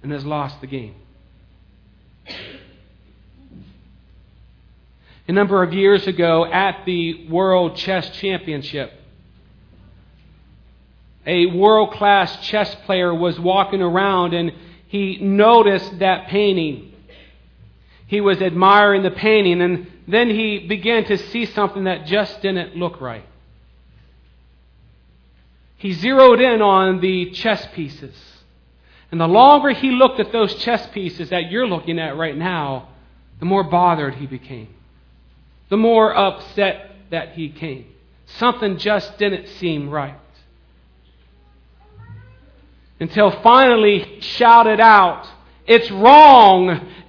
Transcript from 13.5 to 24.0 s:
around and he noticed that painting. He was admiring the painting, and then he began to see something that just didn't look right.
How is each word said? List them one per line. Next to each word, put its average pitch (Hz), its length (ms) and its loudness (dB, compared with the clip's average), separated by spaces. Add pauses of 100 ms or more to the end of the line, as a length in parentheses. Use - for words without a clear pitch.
around 180 520 -2
and 170 180 -4 (360)
he 196 320 -6
noticed 202 800 2
that 190 280 -2
painting. 180 680 -4 (1120)
He 208 140 -4
was 196 200 0
admiring 196 640 2
the 185 80 -2
painting, 190 500 0
and 180 260 -4 (180)
then 226 240 -2
he 208 380 -6
began 214 380 -4
to 202 120 -4
see 233 280 -8
something 196 400 -6
that 165 220 -6
just 196 340 -4
didn't 190 340 -6
look 175 240 -10
right. 120 240 -14 (2500)